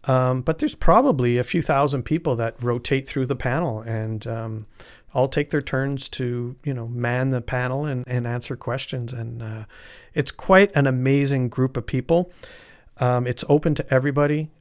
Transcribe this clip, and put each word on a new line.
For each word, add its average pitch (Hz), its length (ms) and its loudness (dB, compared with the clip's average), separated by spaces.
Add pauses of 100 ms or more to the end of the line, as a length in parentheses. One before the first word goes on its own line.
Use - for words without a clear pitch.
Um, 127 380 2
but 160 160 -2
there's 302 180 -2
probably 165 640 6
a 170 40 2
few 170 180 0
thousand 139 440 2
people 156 320 0
that 113 260 -4
rotate 123 460 0
through 131 180 -2
the 135 80 -2
panel, 127 460 -2
and, 110 480 -6
um, 113 380 -8 (460)
all 135 140 2
take 143 240 -2
their 143 120 0
turns 135 480 -4
to, 123 520 -6
you 139 120 -4
know, 117 120 -8
man 120 440 -2
the 127 100 0
panel 127 460 -4
and, 127 200 -4
and 120 180 -2
answer 120 300 -6
questions. 123 580 -6
And, 117 300 -8
uh, 110 220 -10 (500)
it's 147 160 -2
quite 196 460 4
an 139 100 6
amazing 135 640 2
group 127 280 0
of 117 100 -6
people. 170 440 0 (680)
Um, 123 280 2
it's - 220 -4
open 151 280 4
to - 160 -2
everybody. 147 560 2 (120)